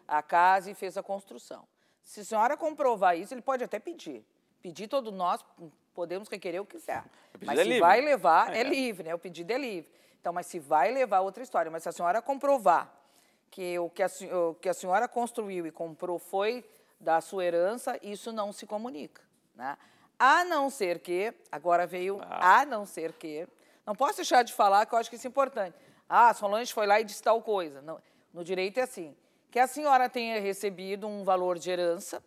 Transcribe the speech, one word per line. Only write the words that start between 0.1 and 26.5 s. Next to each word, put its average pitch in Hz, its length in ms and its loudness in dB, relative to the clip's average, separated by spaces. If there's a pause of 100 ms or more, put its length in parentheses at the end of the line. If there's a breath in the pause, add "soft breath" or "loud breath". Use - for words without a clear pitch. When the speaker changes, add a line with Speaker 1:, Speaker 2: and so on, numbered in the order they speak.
Speaker 1:
casa 180 480 4
e 202 60 -12
fez 185 220 -8
a 190 60 -6
construção. 196 640 -14 (360)
Se - 160 -20
a 208 60 -16
senhora 220 300 0
comprovar 247 600 2
isso, 202 160 -10
ele 247 80 -12
pode 262 220 -4
até 208 160 -6
pedir. 147 440 -12 (380)
Pedir 185 260 -14
todo 233 240 -4
nós, 190 320 -4 (500)
podemos 180 360 -8
requerer 185 320 -8
o 202 40 -12
que 339 120 -20
quiser. - 260 -10 (300 soft breath)
Speaker 2:
O - 60 -20
pedido - 80 -10
Speaker 1:
Mas 139 120 2
Speaker 2:
é 175 40 6
Speaker 1:
se 214 60 4
Speaker 2:
livre. 240 120 2
Speaker 1:
vai 190 200 8
levar, 190 540 4
é 226 40 2
Speaker 2:
É. 240 40 2
Speaker 1:
livre, 254 400 -2
né? 160 120 -6
O 170 40 -10
pedido 170 320 -10
é 247 60 0
livre. 214 340 -8 (300 soft breath)
Então, 175 100 -4
mas 175 140 -6
se - 140 -12
vai 156 320 4
levar, 240 280 2
outra 196 240 -2
história. 170 280 -2
Mas 165 120 -10
se 175 60 -4
a - 20 -4
senhora 180 300 0
comprovar 254 720 2 (580 soft breath)
que 180 260 -6
o 175 120 -4
que 185 140 -8
a 185 40 2
se-, 185 240 -10
o 170 240 0
que 190 140 -4
a 175 40 0
senhora 190 340 0
construiu 202 600 -6
e 156 40 -10
comprou 170 460 -8
foi 214 460 -2 (340 soft breath)
da 165 220 0
sua 185 240 -4
herança, 185 580 0
isso 208 300 -12
não 208 220 -6
se 220 120 -16
comunica, 240 560 -12 (320)
né? 131 240 -10 (400 soft breath)
A 311 280 6
não 294 240 0
ser 175 300 -2
que, 185 340 -4 (180)
agora 170 340 0
veio 185 360 -6
Speaker 2:
Ah. 185 400 6
Speaker 1:
a 294 40 0
não 220 200 -6
ser 165 280 -10
que, 160 320 -12 (400 soft breath)
não 214 100 -6
posso 302 220 0
deixar 285 260 4
de 220 100 -6
falar 208 320 4
que 233 100 -4
eu 226 40 4
acho 226 100 -4
que 240 80 -16
isso 254 100 -12
é - 20 -8
importante. 240 460 -2 (320 soft breath)
Ah, 226 220 8
a 214 40 4
Solange 214 400 -4